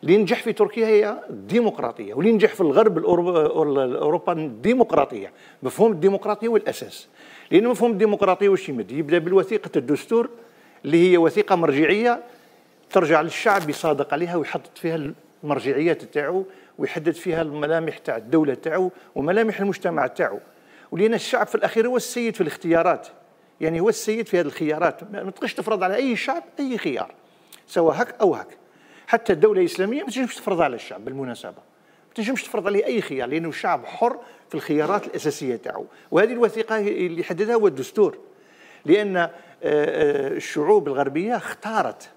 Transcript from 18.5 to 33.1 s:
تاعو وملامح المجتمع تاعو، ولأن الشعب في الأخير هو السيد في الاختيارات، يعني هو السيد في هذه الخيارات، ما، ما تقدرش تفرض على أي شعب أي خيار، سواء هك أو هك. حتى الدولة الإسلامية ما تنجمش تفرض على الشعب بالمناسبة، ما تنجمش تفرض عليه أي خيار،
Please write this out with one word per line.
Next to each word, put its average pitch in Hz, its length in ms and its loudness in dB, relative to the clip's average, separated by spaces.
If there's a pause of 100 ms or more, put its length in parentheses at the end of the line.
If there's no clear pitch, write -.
تاعو 175 380 -2 (240)
وملامح 190 440 0
المجتمع 170 480 -2
تاعو، 127 320 -4 (520)
ولأن 208 220 2
الشعب - 340 0
في - 80 -8
الأخير 226 320 0
هو 247 100 0
السيد 233 380 -4
في - 60 -2
الاختيارات، 165 680 0 (540)
يعني 165 180 -2
هو 202 100 4
السيد 214 380 -2
في 175 120 0
هذه 165 60 0
الخيارات، 156 680 -2
ما، 202 120 -10
ما 190 80 -8
تقدرش - 220 -8
تفرض 202 300 -2
على 190 120 0
أي 247 200 0
شعب 330 280 -4 (160)
أي 262 180 -4
خيار، 113 340 -4 (560)
سواء 165 340 2
هك - 200 -4
أو 175 140 4
هك. 98 120 -12 (600)
حتى 226 260 0
الدولة 185 280 4
الإسلامية 202 420 -2
ما 269 60 -10
تنجمش 240 260 -4
تفرض 180 260 -2
على 139 140 0
الشعب 104 300 -14
بالمناسبة، 127 460 -10
ما - 640 -20
تنجمش 233 280 -4
تفرض 196 240 -4
عليه 202 180 0
أي 233 160 -2
خيار، 127 280 -6